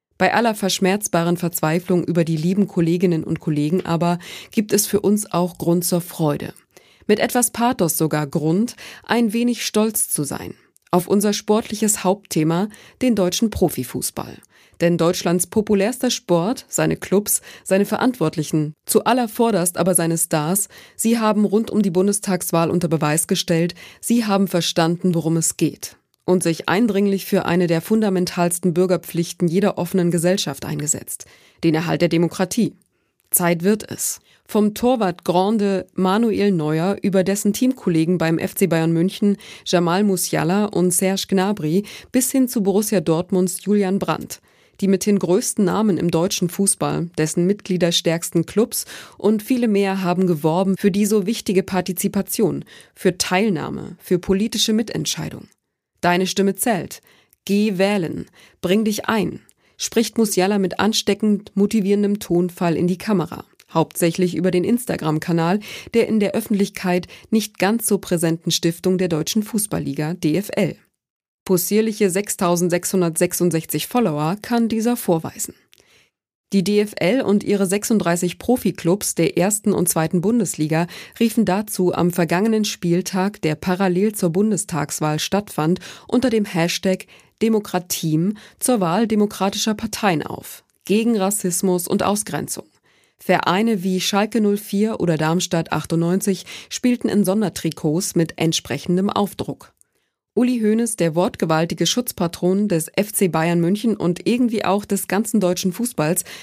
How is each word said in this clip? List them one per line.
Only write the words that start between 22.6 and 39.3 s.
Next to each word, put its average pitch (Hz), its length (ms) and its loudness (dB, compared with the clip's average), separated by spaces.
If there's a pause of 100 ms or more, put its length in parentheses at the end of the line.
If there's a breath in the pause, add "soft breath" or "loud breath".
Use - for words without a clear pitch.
unter 175 180 0
Beweis 151 380 0
gestellt, 170 480 0 (280 loud breath)
sie 233 240 2
haben 196 220 2
verstanden, 175 640 0
worum 165 240 0
es - 180 -2
geht. - 400 -4 (300)
Und 185 160 2
sich 165 260 -2
eindringlich 196 560 2
für - 220 0
eine 175 220 2
der 165 120 0
fundamentalsten 180 920 0
Bürgerpflichten 175 760 0
jeder 190 300 0
offenen 175 320 0
Gesellschaft 175 560 0
eingesetzt, - 580 -6 (400 soft breath)
den 165 100 4
Erhalt 160 280 0
der 170 80 4
Demokratie. 185 640 0 (560)
Zeit 170 320 2
wird 214 280 0
es. - 300 -8 (240 soft breath)
Vom 208 300 2
Torwart 220 500 0
Grande 196 720 2
Manuel 202 580 2
Neuer 160 480 0
über 190 240 2
dessen 202 300 0
Teamkollegen 180 640 2
beim 165 200 2
F - 160 -4
C 196 120 2
Bayern 165 260 2
München, 190 460 2 (260 loud breath)